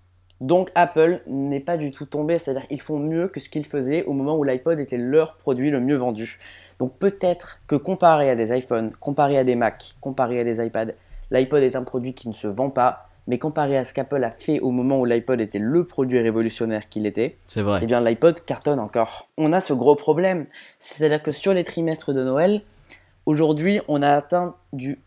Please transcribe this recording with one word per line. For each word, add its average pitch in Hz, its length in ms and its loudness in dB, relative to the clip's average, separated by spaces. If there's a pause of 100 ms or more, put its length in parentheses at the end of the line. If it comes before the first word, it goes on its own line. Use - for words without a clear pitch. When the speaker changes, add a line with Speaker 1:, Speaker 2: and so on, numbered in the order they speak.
(400)
Speaker 1:
Donc 175 340 2
Apple 170 520 4
n'est 139 340 -4
pas 170 160 -4
du 147 140 -6
tout 143 160 -12
tombé, 151 320 -2
c'est-à-dire 135 280 -6
qu'ils 147 140 -8
font 151 180 -6
mieux 165 300 -2
que 185 100 -14
ce - 100 -12
qu'ils 151 160 -6
faisaient 143 400 -2
au 147 80 -4
moment 139 240 -2
où 147 80 0
l'iPod 139 360 0
était 127 160 -6
leur 143 400 2
produit 135 340 -2
le 139 100 0
mieux 135 140 0
vendu. 117 460 -4 (400)
Donc 127 180 -4
peut-être 196 680 -2
que 151 80 2
comparé 160 520 4
à 127 60 4
des 113 220 0
iPhones, 113 420 -2
comparé 143 400 0
à 131 60 4
des 123 100 4
Macs, 117 460 -2
comparé 123 400 -2
à 120 40 -2
des 117 180 -2
iPads, 113 280 -4 (400)
l'iPod 135 320 2
est 127 140 2
un 127 80 -6
produit 127 300 -6
qui - 140 -14
ne 110 60 -8
se - 140 -8
vend 113 200 -2
pas, - 400 0 (200)
mais 123 100 0
comparé 147 400 -2
à 127 60 -2
ce - 100 -14
qu'Apple 135 300 -2
a 113 80 -4
fait - 260 -2
au 127 140 -2
moment 127 260 0
où 127 60 2
l'iPod 117 360 0
était 104 200 -4
le 156 260 0
produit 127 320 0
révolutionnaire 113 720 -2
qu'il 107 180 -4
était, 113 400 -2
Speaker 2:
C'est 110 160 -4
vrai. 101 200 0
Speaker 1:
eh 117 40 0
bien 120 140 2
l'iPod 120 440 4
cartonne 139 360 -2
encore. - 480 -4 (100)
On 151 140 2
a 185 80 2
ce 165 120 -2
gros 131 220 6
problème, 156 520 0 (340)
c'est-à-dire 151 420 0
que 156 80 -4
sur 196 240 0
les 175 80 2
trimestres 160 500 -4
de 131 120 0
Noël, 170 380 2 (600)
aujourd'hui, 156 600 2
on 147 160 0
a 143 80 4
atteint 175 460 0 (160)
du... 135 340 -8